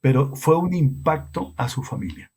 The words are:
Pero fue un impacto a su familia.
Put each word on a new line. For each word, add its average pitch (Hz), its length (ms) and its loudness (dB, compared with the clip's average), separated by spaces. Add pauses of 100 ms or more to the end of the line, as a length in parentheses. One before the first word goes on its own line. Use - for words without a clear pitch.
Pero 139 340 4
fue 160 220 4
un 180 160 0
impacto - 800 -2
a 123 140 -2
su 123 120 -6
familia. - 540 -10